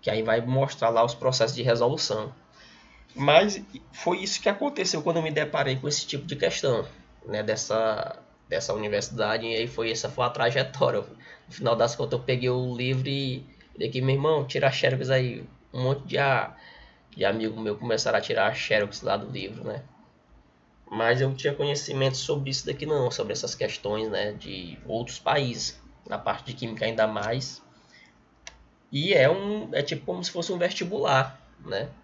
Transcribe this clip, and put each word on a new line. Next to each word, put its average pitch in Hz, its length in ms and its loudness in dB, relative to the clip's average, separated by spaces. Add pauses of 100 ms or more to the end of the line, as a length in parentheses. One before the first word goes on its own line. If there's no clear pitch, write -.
Que - 80 -2
aí 110 140 0
vai 113 180 2
mostrar 131 480 0
lá 117 140 6
os 123 100 2
processos 127 420 2
de 123 60 -6
resolução. 120 720 2 (800)
Mas 156 480 6 (300)
foi 180 280 -2
isso 196 220 -4
que 208 80 4
aconteceu 196 540 -2
quando 170 140 2
eu 165 40 2
me 160 100 -2
deparei 147 440 0
com 131 120 -4
esse - 200 -2
tipo - 180 -6
de 139 100 -8
questão, 131 520 0 (380)
né, 107 180 -4
dessa, 107 760 0 (300)
dessa 82 260 -2
universidade, 107 720 -2
e 113 80 -2
aí 113 140 0
foi, 117 240 -2
essa - 180 -4
foi 123 160 0
a 120 40 2
trajetória. 127 720 0
No - 520 -16
final 117 220 2
das 117 200 2
contas, 123 220 -2
eu - 80 -6
peguei 123 240 0
o 127 240 0
livro 131 360 0
e 135 360 -4 (280)
falei - 160 -4
aqui, 127 120 -2
"Meu 135 140 4
irmão, 143 320 2
tira 139 240 2
xerox 131 380 2
aí." 127 360 2 (280)
Um 127 100 -2
monte 135 240 0
de - 100 -2
a-, 135 380 2 (540)
de - 160 -2
amigo 110 340 0
meu 107 180 -2
começaram 113 400 0
a 101 40 2
tirar 110 340 0
xerox 104 460 0
lá 101 160 0
do 101 120 -8
livro, 95 360 -8
né? 113 180 -6 (1040)
Mas 117 320 4
eu 135 80 2
não 135 60 -4
tinha 139 180 -2
conhecimento 139 640 0
sobre 139 320 -2
isso 135 160 -4
daqui - 200 -4
não, 107 260 2
sobre 104 220 -4
essas - 200 -4
questões, 107 560 -2
né, 101 220 -2
de 87 540 -12
outros 117 340 -6
países, 123 600 -2 (280)
na 104 100 -4
parte - 280 -4
de 127 80 -10
química 110 320 -6
ainda 110 220 2
mais. 110 540 -4 (1300)
E 165 240 0
é 139 160 8
um, 202 440 -2
é 151 80 2
tipo - 240 -4
como 180 180 -4
se - 80 -6
fosse 170 200 -4
um 180 60 -2
vestibular, 175 800 0 (220)
né? 101 300 -6 (140)